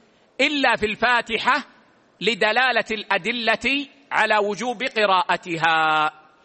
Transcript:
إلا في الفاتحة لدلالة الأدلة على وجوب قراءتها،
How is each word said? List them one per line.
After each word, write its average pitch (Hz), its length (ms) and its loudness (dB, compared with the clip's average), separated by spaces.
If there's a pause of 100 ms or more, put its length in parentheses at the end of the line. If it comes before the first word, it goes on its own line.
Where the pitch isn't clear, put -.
(400)
إلا 269 360 2
في 208 100 -2
الفاتحة 233 800 0 (560)
لدلالة 220 680 0
الأدلة 226 1000 -2 (240)
على 214 260 2
وجوب 208 440 -2
قراءتها، 170 1300 0 (340)